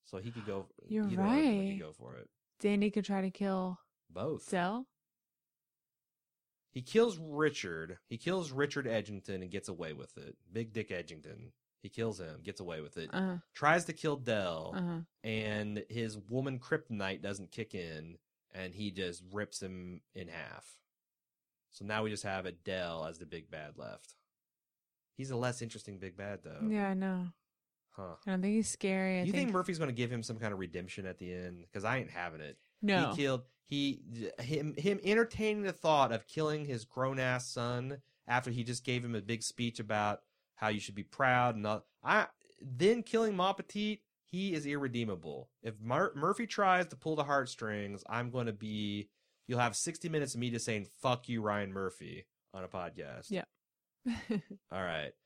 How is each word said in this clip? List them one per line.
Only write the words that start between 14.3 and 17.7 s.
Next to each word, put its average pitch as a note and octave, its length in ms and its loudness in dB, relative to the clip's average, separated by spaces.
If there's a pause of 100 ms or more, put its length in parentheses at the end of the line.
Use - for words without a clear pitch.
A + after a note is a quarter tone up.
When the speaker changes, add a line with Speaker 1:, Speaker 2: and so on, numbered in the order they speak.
Speaker 2:
Uh-huh. F3 240 -2 (240)
Speaker 1:
and G#2+ 640 -2
his A2 300 -4
woman B2+ 420 -2
kryptonite G#2 600 -2
doesn't G2 300 -6
kick - 240 -8